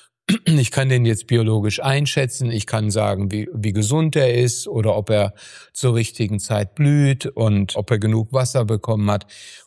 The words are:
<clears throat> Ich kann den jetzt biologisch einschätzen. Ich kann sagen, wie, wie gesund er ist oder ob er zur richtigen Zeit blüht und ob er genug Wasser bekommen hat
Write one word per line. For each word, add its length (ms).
<clears throat> 180
Ich 260
kann 160
den 180
jetzt 220
biologisch 540
einschätzen. 680
Ich 140
kann 240
sagen, 420
wie, 220
wie 200
gesund 420
er 180
ist 320
oder 300
ob 140
er 240
zur 200
richtigen 460
Zeit 340
blüht 520
und 500
ob 160
er 80
genug 320
Wasser 320
bekommen 480
hat 140